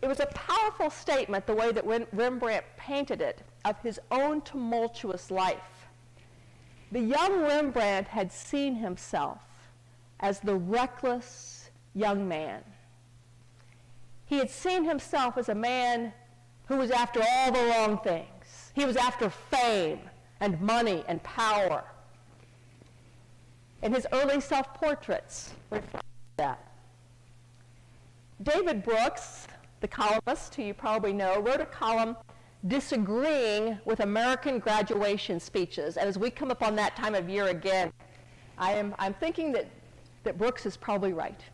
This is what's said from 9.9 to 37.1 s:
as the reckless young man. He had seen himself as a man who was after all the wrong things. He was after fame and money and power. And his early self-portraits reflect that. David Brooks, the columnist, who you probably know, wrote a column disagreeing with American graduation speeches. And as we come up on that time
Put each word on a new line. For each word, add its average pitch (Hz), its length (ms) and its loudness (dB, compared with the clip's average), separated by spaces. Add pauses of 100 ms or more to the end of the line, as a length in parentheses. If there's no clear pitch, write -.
as 202 200 0
the 202 160 0
reckless 240 1120 -2 (240)
young 202 320 0
man. 151 380 -4 (1600)
He 285 140 0
had 262 100 2
seen 370 360 0
himself 277 520 0
as 240 140 -2
a 214 40 2
man 240 600 0 (520)
who 269 100 0
was 262 140 2
after 240 320 2
all 254 300 4
the 247 140 4
wrong 220 320 4
things. - 760 -6
He 285 140 0
was 247 100 2
after 247 320 2
fame 208 720 0 (400)
and 196 220 0
money 214 460 2
and 170 140 -4
power. 208 640 0 (2000)
And 220 120 0
his 247 180 0
early 277 280 4
self-portraits - 1120 -2 (160)
reflect - 380 -6 (320)
that. 143 280 -2 (1800)
David 302 400 2
Brooks, - 640 0 (340)
the 208 80 -4
columnist, - 680 0
who 277 100 -6
you 202 100 -4
probably 214 400 0
know, 196 260 2
wrote 254 220 2
a 311 40 -4
column 226 480 0 (520)
disagreeing 226 1200 2
with 220 140 2
American 240 580 2
graduation 208 800 2
speeches. 170 560 -2
And 190 100 2
as 196 120 -2
we 220 100 0
come 262 220 -4
up 247 120 -2
on 214 140 2
that 208 180 0
time 214 200 -2